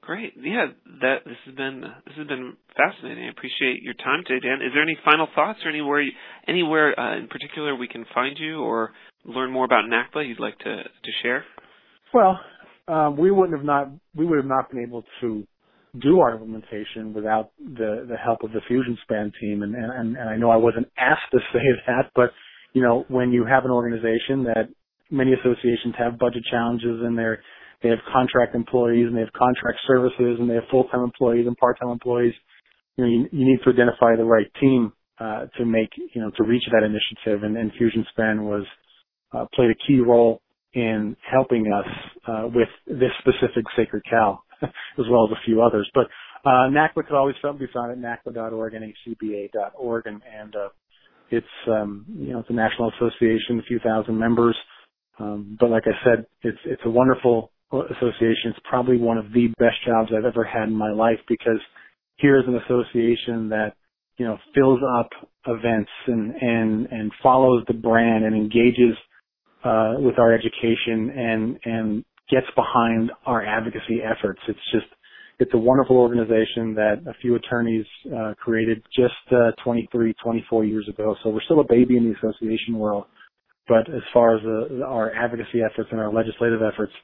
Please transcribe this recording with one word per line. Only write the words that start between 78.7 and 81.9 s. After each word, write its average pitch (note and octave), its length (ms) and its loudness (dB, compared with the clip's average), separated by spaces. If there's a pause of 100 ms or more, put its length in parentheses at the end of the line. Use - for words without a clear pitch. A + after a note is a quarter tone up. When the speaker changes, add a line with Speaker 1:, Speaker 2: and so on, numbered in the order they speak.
Speaker 2:
just, B2 180 4 (200)
uh, A#2+ 180 6 (140)
twenty-three, A#2 480 -2 (100)
twenty-four A2+ 400 0
years G#2+ 240 -2
ago. G#2+ 360 -4
So A2 60 0
we're G#2+ 140 -4
still D#3+ 160 4
a - 80 2
baby B2 300 6